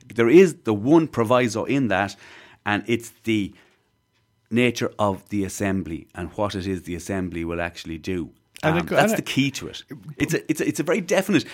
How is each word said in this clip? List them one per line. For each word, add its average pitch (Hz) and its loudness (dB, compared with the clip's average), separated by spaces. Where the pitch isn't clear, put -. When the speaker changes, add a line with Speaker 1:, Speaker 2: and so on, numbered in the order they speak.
Speaker 1:
There 117 4
is 160 8
the 110 0
one 139 4
proviso 117 0
in 135 0
that, 98 0
and 104 -2
it's 117 -2
the 107 0
nature 120 0
of 101 -2
the 101 -2
assembly 92 -4
and 90 -10
what 104 -4
it 92 -4
is 95 -4
the 87 -8
assembly 85 -6
will 85 -4
actually 85 -8
do. 90 -6
Speaker 2:
And 156 2
Speaker 1:
Um, 165 0
Speaker 2:
it 170 -2
go-, 170 -2
Speaker 1:
that's 202 4
Speaker 2:
and - -2
Speaker 1:
the - -4
Speaker 2:
it - -6
Speaker 1:
key 135 2
to - -10
it. - -14
It's - -2
a, - -2
it's 156 -2
a, - -4
it's 143 -2
a 156 -2
very 180 -2
definite, 190 0